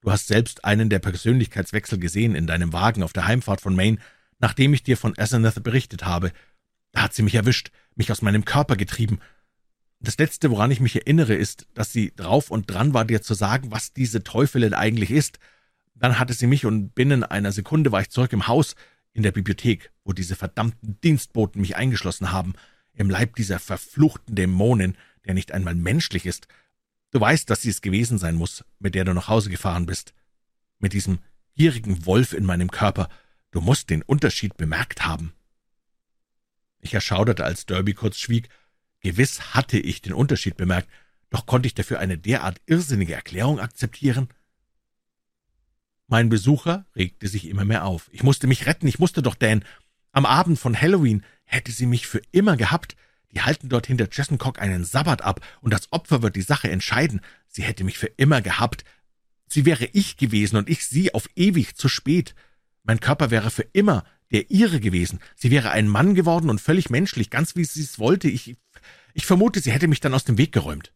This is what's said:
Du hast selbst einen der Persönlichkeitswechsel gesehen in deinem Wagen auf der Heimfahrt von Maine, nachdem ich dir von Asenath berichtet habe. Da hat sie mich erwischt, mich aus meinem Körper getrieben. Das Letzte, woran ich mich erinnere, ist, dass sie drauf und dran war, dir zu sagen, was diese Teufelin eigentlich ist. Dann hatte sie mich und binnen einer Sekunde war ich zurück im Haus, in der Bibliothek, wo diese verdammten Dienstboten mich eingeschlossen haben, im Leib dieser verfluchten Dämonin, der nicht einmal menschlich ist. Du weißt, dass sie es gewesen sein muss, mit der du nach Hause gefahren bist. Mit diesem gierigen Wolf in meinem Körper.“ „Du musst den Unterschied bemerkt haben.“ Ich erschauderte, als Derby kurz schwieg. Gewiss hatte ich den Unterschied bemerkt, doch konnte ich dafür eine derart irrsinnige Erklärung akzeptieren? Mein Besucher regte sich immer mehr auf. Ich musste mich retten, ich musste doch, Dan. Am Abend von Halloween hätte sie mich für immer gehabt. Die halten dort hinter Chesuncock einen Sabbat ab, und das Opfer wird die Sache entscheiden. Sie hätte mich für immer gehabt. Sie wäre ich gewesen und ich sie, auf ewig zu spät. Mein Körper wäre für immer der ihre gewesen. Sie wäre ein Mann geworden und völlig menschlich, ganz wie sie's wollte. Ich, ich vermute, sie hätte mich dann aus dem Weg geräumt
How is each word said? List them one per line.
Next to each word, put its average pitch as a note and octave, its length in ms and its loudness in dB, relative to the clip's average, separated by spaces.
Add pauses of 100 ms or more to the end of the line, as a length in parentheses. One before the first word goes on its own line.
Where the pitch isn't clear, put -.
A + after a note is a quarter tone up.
Du G2 120 0
hast - 160 -2
selbst A2+ 360 0
einen G#2+ 260 2
der G2 100 2
Persönlichkeitswechsel G#2 960 -2
gesehen F#2+ 380 0
in E2 100 -2
deinem E2+ 260 -2
Wagen G2+ 300 2
auf D#2+ 100 -4
der F#2 140 -2
Heimfahrt A2 340 0
von F#2+ 140 -2
Maine, G#2 240 2 (420)
nachdem C3+ 340 2
ich B2+ 80 0
dir B2+ 140 0
von - 200 -4
Asenath A2 460 0
berichtet A2+ 420 -4
habe. F2 280 -2 (580)
Da A#2 120 -2
hat - 120 -2
sie - 80 0
mich G#2+ 140 2
erwischt, A2+ 340 0 (240)
mich A2+ 160 -2
aus G#2+ 120 -4
meinem G#2 220 2
Körper C#3+ 300 0
getrieben. G2+ 460 -4 (800)
Das A2 180 -6
Letzte, D#3 320 2
woran A2+ 220 2
ich A#2+ 80 0
mich A#2+ 160 2
erinnere, C3+ 400 2
ist, - 380 -4
dass - 180 -6
sie A2 240 -2
drauf G2+ 340 0
und G#2+ 180 -4
dran A#2+ 240 0
war, A#2 120 2
dir A2 180 0
zu - 120 -2
sagen, A2+ 360 -2
was A2 220 -8
diese A#2 320 -2
Teufelin A#2+ 500 0
eigentlich G#2+ 380 0
ist. D3 260 0 (560)
Dann B2 240 0
hatte B2+ 140 -2
sie A#2+ 160 0
mich C3+ 180 4
und G#2 300 0
binnen C3 260 4
einer G2+ 300 -2
Sekunde C#3+ 400 0
war G2 80 2
ich - 100 -4
zurück B2 220 0
im G#2 160 -2
Haus, C#3 260 2 (380)
in A2 100 -4
der G#2 80 2
Bibliothek, G2+ 640 -2 (100)
wo F#2+ 100 -6
diese F2+ 220 -6
verdammten A2 680 -6
Dienstboten A#2+ 580 0
mich F2+ 160 -2
eingeschlossen F#2+ 560 -2
haben, F#2 220 -4 (400)
im G2+ 140 0
Leib G#2 280 0
dieser G2 240 -4
verfluchten - 760 -2
Dämonin, F#2+ 600 2 (280)
der F#2 100 -4
nicht - 180 -4
einmal F2 240 -2
menschlich F#2 500 -2
ist. - 220 -8 (640)
Du B2+ 80 2
weißt, B2+ 280 2
dass - 140 0
sie A#2 80 -2
es - 120 -6
gewesen A2+ 360 0
sein E2 160 -2
muss, E2 300 -4 (160)
mit F#2+ 160 -4
der F#2 80 0
du F#2 100 0
nach F2+ 140 -4
Hause G#2+ 220 2
gefahren F2 360 -2
bist. - 280 -10 (680)
Mit F#2 140 -2
diesem F#2+ 260 -2 (340)
gierigen G#2+ 520 2
Wolf G#2+ 260 4
in - 120 -4
meinem F2+ 280 0
Körper.“ G2 360 0 (440)
„Du E2+ 80 -2
musst A2 300 0
den D#2 120 0
Unterschied A2 540 -2
bemerkt - 500 -4
haben.“ D#2+ 260 -6 (1500)
Ich - 140 -10
erschauderte, G2+ 500 0
als D#2 200 -6
Derby F#2+ 300 -2
kurz G#2+ 240 -6
schwieg. A#2 300 -2 (520)
Gewiss G2 540 -2
hatte - 240 2
ich - 240 -4
den F#2+ 120 -8
Unterschied B2 420 -2
bemerkt, F2+ 320 -2 (420)
doch - 160 -6
konnte B2+ 200 0
ich A2+ 80 -4
dafür - 260 -4
eine F#2 180 -4
derart F#2+ 480 -2
irrsinnige C3+ 480 0
Erklärung A2 460 -4
akzeptieren? B2 680 -4 (1800)
Mein A#2 200 4
Besucher C#3+ 560 2 (100)
regte F#2+ 340 -4
sich F#2 200 -6
immer G2 160 -2
mehr G2+ 200 0
auf. F#2 280 -6
Ich - 100 -8
musste C3 240 2
mich C3 200 2
retten, - 200 0
ich B2+ 120 0
musste E3+ 240 0
doch, B2 120 0
Dan. A2 300 2 (460)
Am C#3 160 2
Abend D#3+ 320 4
von A#2 200 -2
Halloween D3 460 4 (200)
hätte B2 280 -6
sie B2 140 -4
mich A#2+ 200 0
für - 140 -4 (120)
immer F#3+ 240 4
gehabt. A2+ 400 -2 (340)
Die - 100 -8
halten C#3 300 -2
dort A#2+ 160 0
hinter A#2 220 0
Chesuncock C3+ 520 -4
einen F#2 240 -2
Sabbat D3 380 0
ab, - 180 -2 (220)
und A2+ 100 0
das - 180 -4
Opfer D#3+ 300 0
wird G#2+ 160 0
die F#2+ 60 -4
Sache C#3 280 -2
entscheiden. G#2 520 -2 (260)
Sie - 140 -10
hätte F#2+ 220 -6
mich F#2 120 -6
für - 220 -6
immer C3+ 240 4
gehabt. G#2+ 420 -2 (640)
Sie D3 160 0
wäre C#3+ 280 2
ich - 260 -2
gewesen G#2 380 2
und G2+ 120 0
ich - 180 -2
sie, F3+ 280 0
auf - 200 -6
ewig F3 420 2
zu - 120 0
spät. - 460 0 (480)
Mein A2+ 180 0
Körper E3 300 0
wäre A2 200 0
für - 220 -6
immer F#3+ 320 4 (280)
der - 180 0
ihre F#3 300 4
gewesen. F2+ 400 0 (140)
Sie - 160 0
wäre B2+ 200 4
ein G#2+ 180 2
Mann C3 260 4
geworden E3+ 360 2
und G#2+ 100 0
völlig E3+ 300 0
menschlich, B2+ 400 -2
ganz D#3+ 240 -2
wie F3 100 -2
sie's D3+ 340 -10
wollte. D#3+ 300 2
Ich, B2 280 -6 (560)
ich - 140 -8
vermute, F#3+ 340 4
sie C3+ 120 0
hätte D3+ 160 2
mich D3+ 120 2
dann C3+ 140 -2
aus C3 100 2
dem G#2+ 140 2
Weg C3+ 140 2
geräumt D2 440 -4